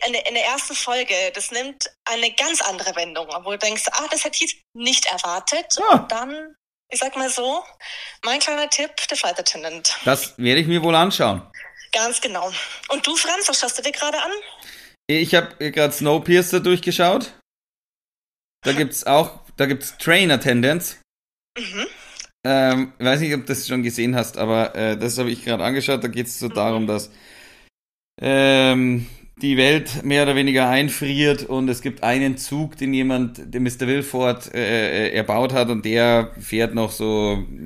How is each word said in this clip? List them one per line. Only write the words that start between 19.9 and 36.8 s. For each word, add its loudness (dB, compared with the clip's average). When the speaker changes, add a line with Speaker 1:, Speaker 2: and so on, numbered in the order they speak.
Speaker 2:
Train 6
Attendants. 2
Speaker 1:
Mhm. -8
Speaker 2:
Ähm, 2
weiß 2
nicht, 0
ob -2
du -4
das -6
schon -2
gesehen 0
hast, -2
aber, 2
äh, 0
das -2
habe 0
ich -6
grad -2
angeschaut. 0
Da -2
geht's -6
so -4
Speaker 1:
Mhm. -10
Speaker 2:
darum, 0
dass, -4
ähm, 4
die 0
Welt 2
mehr 2
oder 2
weniger 2
einfriert 2
und -2
es -2
gibt -6
einen 2
Zug, -6
den -2
jemand, -2
den -2
Mister -2
Wilford, 0
äh, 0
äh, -2
erbaut 0
hat 2
und -2
der 4
fährt 0
noch 0